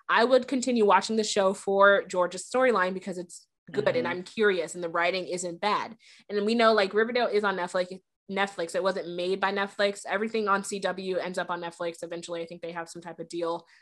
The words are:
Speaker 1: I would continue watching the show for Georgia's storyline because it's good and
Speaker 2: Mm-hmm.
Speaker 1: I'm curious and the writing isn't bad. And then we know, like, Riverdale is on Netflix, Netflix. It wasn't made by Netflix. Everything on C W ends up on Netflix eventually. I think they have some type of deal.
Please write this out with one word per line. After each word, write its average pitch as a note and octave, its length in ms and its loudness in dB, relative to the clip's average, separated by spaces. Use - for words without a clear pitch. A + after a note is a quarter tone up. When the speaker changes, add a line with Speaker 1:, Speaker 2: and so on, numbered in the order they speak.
Speaker 1:
I G3 160 4
would B3 220 4
continue B3 380 0
watching G3 320 4
the G#3+ 80 0
show G3 300 2
for G3 500 4
Georgia's F3+ 440 -2
storyline A3 460 2
because F#3 240 -8
it's - 280 -14
good F3+ 240 2
and E3+ 100 2
Speaker 2:
Mm-hmm. - 0 -
Speaker 1:
I'm F3+ 160 -4
curious F#3 520 0
and F3 100 -6
the E3 60 -6
writing F3 360 0
isn't F3 360 -6
bad. E3+ 340 -2
And G3+ 100 -6
then G3+ 60 0
we A3 100 2
know, A3+ 200 6
like, G3 200 2
Riverdale A#3 320 2
is G#3 160 2
on G3 140 0
Netflix, F#3 420 -4
Netflix. G3 440 -4
It F3+ 80 0
wasn't F3 340 -2
made F#3 240 -2
by G3 120 2
Netflix. G3 540 -2
Everything G#3+ 400 -2
on G3 160 2
C G3 160 -8
W F#3 380 -4
ends F3+ 220 -4
up F3 120 -4
on F3 120 -4
Netflix E3+ 400 -8
eventually. E3+ 400 -10
I E3 40 -10
think E3+ 160 -16
they E3+ 100 -10
have E3 180 -10
some E3+ 120 -16
type E3+ 160 -16
of E3 120 -14
deal. E3+ 360 -6